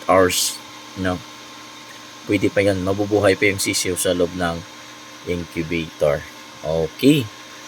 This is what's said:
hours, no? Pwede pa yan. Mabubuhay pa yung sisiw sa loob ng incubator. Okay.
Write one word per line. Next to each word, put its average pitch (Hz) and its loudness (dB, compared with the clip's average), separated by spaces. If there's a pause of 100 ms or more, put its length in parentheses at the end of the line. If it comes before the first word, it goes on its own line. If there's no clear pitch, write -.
hours, 90 2 (400)
no? 92 -2 (1120)
Pwede 101 0
pa 104 2
yan. 98 0
Mabubuhay 101 2
pa 101 2
yung 98 -2
sisiw 95 -2
sa 92 0
loob 87 0
ng 85 -2 (640)
incubator. 82 -2 (400)
Okay. 82 2 (420)